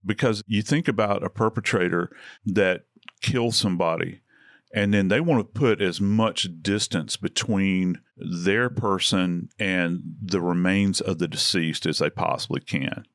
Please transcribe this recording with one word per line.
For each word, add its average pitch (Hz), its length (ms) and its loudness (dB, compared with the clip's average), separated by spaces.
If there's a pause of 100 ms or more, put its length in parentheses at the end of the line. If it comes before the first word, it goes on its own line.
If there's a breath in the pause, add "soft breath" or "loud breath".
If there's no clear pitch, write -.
Because 107 400 0
you 104 160 0
think 147 260 0
about 101 360 0
a 92 60 -4
perpetrator 90 800 0 (360 loud breath)
that 92 360 2 (380)
kills 117 360 0
somebody, 85 640 -2 (520 soft breath)
and 101 220 2
then 98 140 4
they 107 120 4
want 160 200 2
to - 180 -8
put 113 240 4
as 90 180 0
much 107 460 2 (160)
distance 98 540 -2
between 95 840 0 (160)
their 98 540 0
person 92 800 0 (100)
and 90 420 -2 (220)
the 95 180 -2
remains 92 600 2
of 90 180 -2
the 85 80 0
deceased 80 600 -2
as 78 120 0
they 76 120 0
possibly - 500 -4
can. - 440 -6 (100)